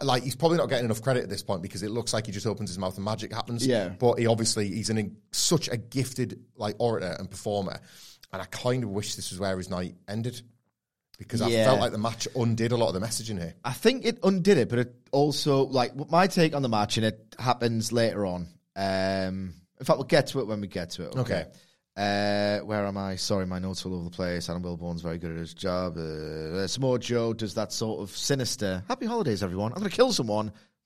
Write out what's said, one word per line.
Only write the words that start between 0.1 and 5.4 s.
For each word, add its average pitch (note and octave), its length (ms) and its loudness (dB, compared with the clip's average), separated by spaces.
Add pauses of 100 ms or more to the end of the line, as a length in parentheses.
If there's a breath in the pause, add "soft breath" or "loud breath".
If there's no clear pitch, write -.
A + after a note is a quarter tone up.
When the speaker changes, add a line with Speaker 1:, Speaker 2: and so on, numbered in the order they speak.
Speaker 1:
he's C3 100 -4
probably E3 240 4
not C3+ 100 2
getting B2 180 2
enough A2 160 0
credit B2+ 200 2
at - 80 -8
this G2 140 -6
point F#2 180 -4
because F#2 220 -8
it G#2 80 -4
looks A#2 200 -4
like A2 140 -2
he G#2 60 -6
just G2+ 160 -6
opens G2+ 200 -2
his F2 100 -8
mouth F#2 180 -4
and G2 80 -6
magic G#2+ 280 -4
happens. A2+ 320 -4
Speaker 2:
Yeah. A2 260 2
Speaker 1:
But A#2 280 4
he A#2 80 2
obviously, A2 440 2
he's G#2+ 200 -4
an, G#2+ 260 0 (140)
such - 380 2